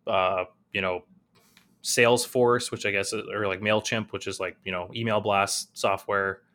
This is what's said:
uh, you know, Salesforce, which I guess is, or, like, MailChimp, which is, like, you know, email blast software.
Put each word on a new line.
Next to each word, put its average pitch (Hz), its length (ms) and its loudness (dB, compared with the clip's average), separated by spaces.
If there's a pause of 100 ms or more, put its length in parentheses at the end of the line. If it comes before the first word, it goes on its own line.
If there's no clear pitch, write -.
uh, 92 380 2 (280)
you 101 80 -2
know, 90 200 -2 (800)
Salesforce, 120 880 4
which 107 140 -8
I 104 60 0
guess 98 220 -2
is, 107 180 -6
or, 104 160 -2
like, 95 140 -2
MailChimp, 107 500 0
which 101 140 -8
is, 98 140 -6
like, 92 240 -6
you 95 80 -8
know, 90 240 -6
email 113 260 0
blast 101 560 0
software. 98 640 -2 (140)